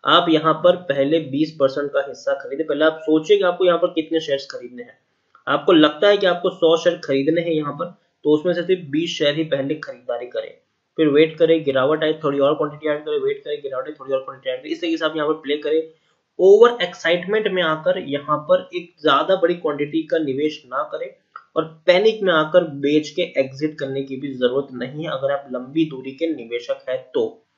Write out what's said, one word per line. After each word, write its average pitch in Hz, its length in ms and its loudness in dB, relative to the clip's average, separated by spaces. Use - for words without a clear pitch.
आप 170 240 4
यहाँ 156 240 4
पर 175 220 4
पहले 143 440 0
बीस 151 400 -4
परसेंट 143 320 0
का 143 80 0
हिस्सा 139 340 -6
खरीदें, 139 340 -6
पहले 151 180 0
आप 160 160 2
सोचिए 156 360 2
कि 196 60 2
आपको 180 220 2
यहाँ 175 120 4
पर 170 100 0
कितने 165 320 -2
shares 139 320 -4
खरीदने 123 320 -14
हैं। 123 140 -20
आपको 147 240 2
लगता 156 360 6
है 208 100 6
कि 196 80 0
आपको 180 240 0
सौ 170 280 2
share 170 180 2
खरीदने 147 360 0
हैं 170 100 -4
यहाँ 151 220 -2
पर, 160 120 -8
तो 147 40 2
उसमें 151 240 2
से 170 100 -2
सिर्फ 175 260 -2
बीस 165 280 -4
share 147 180 2
ही 160 80 -2
पहले 139 320 -2
खरीदारी 123 500 -10
करें, - 260 -8
फिर 156 100 4
wait 156 300 4
करें, 160 260 4
गिरावट 139 400 0
आए, 156 100 0
थोड़ी 143 260 -2
और 143 140 2
quantity 151 360 -4
add 151 120 -2
करें, 151 180 -4
wait 139 240 -4
करें, 147 180 -8
गिरावट 131 260 -8
आए, 156 120 -12
थोड़ी 135 140 -6
और 135 60 0
क्वांटिटी 131 300 -10
ऐड 127 120 -6
करें, - 100 -10
इस 160 100 -6
तरीके 165 160 -2
से 165 80 -4
आप 156 100 -2
यहाँ 151 120 -2
पर 156 60 0
प्ले 151 240 -4
करें। 156 240 0
Over 214 420 8
excitement 180 680 -2
में 185 160 0
आकर 160 340 0
यहाँ 143 400 -4
पर 180 380 0
एक 170 260 -10
ज्यादा 156 340 2
बड़ी 175 200 2
quantity 151 480 -4
का 165 140 -2
निवेश 151 480 -2
ना 131 180 -6
करें 156 260 -8
और 160 80 0
panic 214 380 4
में 180 100 2
आकर 160 300 4
बेच 147 460 0
के 180 120 -6
एग्जिट 139 580 -4
करने 135 220 -6
की 135 140 -8
भी 139 180 -10
जरूरत 127 400 0
नहीं 127 300 -8
है 160 80 -6
अगर 135 200 -2
आप 143 200 -4
लंबी 135 340 -2
दूरी 131 260 -12
के 147 240 -4
निवेशक 120 540 -8
हैं 131 80 -4
तो। 113 320 -4